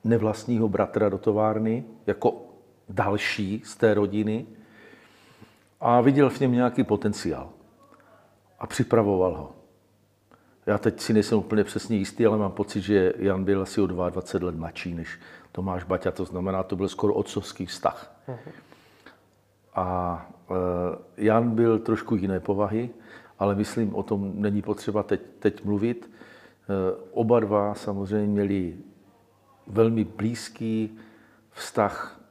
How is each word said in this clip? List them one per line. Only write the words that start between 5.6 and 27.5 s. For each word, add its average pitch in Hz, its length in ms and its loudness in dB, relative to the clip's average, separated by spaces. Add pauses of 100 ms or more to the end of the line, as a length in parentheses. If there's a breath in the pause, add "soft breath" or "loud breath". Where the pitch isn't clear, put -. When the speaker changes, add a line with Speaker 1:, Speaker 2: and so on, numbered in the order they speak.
Speaker 1:
a 120 200 4
viděl 135 300 6
v 135 100 -8
něm 127 120 4
nějaký 123 320 2
potenciál. 101 640 -2 (1080 soft breath)
A - 80 -10
připravoval 101 680 4
ho. 73 180 -12 (1120 soft breath)
Já 101 120 2
teď 110 220 0
si - 120 -2
nejsem 107 260 4
úplně 104 260 2
přesně - 320 -4
jistý, 101 300 0
ale 107 120 4
mám 98 140 0
pocit, 104 280 -4
že 92 360 4
Jan 95 280 0
byl 95 180 2
asi 98 180 -2
o 98 60 4
dvacet 87 560 -2
let 87 120 -4
mladší 82 400 -8
než 82 240 -10 (340 loud breath)
Tomáš 92 320 -4
Baťa, 92 260 0
to 92 140 -8
znamená, 95 380 -4
to 95 140 -6
byl 95 120 -2
skoro 104 260 0
otcovský - 520 -4
vztah. - 600 -6
Speaker 2:
Mhm. 120 100 -12 (1400 loud breath)
Speaker 1:
A, 90 520 -4 (240)
e, 90 720 -4
Jan 117 260 4
byl 113 280 4
trošku 110 380 -2
jiné 95 240 -2
povahy, 104 500 -2 (480 loud breath)
ale 101 160 0
myslím, 104 400 -2
o 101 80 -4
tom 98 320 -2
není 104 280 0
potřeba 104 400 -2
teď, 98 180 -2 (180)
teď - 260 0
mluvit. 104 460 -2
E, - 840 -6 (160)
oba 117 280 4
dva 104 340 0